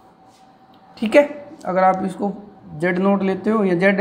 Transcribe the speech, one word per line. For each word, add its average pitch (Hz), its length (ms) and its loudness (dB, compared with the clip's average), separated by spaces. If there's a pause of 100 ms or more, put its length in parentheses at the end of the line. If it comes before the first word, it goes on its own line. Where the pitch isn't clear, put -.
(960)
ठीक 220 200 0
है। 294 60 8 (420)
अगर 185 200 0
आप 185 220 2
इसको 196 260 -6 (480)
z 180 180 0
note 196 240 2
लेते 190 280 -2
हो 220 140 2
या 185 100 2
जेड 190 260 2